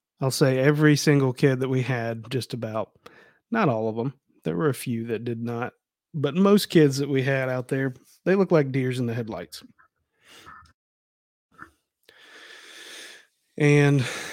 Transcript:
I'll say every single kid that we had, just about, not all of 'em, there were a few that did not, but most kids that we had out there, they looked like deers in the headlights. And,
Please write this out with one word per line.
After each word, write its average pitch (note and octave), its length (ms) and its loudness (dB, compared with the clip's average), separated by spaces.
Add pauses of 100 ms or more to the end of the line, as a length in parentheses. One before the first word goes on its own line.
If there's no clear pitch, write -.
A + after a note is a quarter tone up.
(200)
I'll C3+ 120 -2
say C3 260 0
every D3 400 4
single C#3 340 2
kid C3 300 0
that C3 80 -2
we C3 140 -2
had, A#2 460 -6
just B2+ 240 -6
about, A2 380 -8 (600)
not A3 180 2
all A2 180 -2
of A2 100 -4
'em, B2 180 -6 (280)
there D#3+ 140 -4
were D#3+ 120 0
a B2+ 40 0
few A2+ 320 -6
that A#2 180 -6
did A#2 180 -6
not, A#2 320 -6 (420)
but C#3+ 200 -4
most G3 340 4
kids C#3+ 280 4
that C#3 120 -4
we C3+ 120 0
had C3 280 -2
out B2+ 180 -6
there, C3+ 260 -2 (300)
they F3+ 100 2
looked G3 180 2
like C#3+ 200 4
deers B2+ 280 -2
in B2 60 -2
the A2+ 80 -4
headlights. A2 500 -10 (4000)
And, C#3+ 460 4 (300)